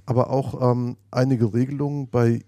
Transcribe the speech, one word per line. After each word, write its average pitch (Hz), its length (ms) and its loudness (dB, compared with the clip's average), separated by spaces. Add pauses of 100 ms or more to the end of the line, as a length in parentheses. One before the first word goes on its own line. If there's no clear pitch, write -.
Aber 123 240 0
auch, 127 420 0
ähm, 123 240 -4 (140)
einige 123 420 2
Regelungen 139 560 -4
bei 117 400 2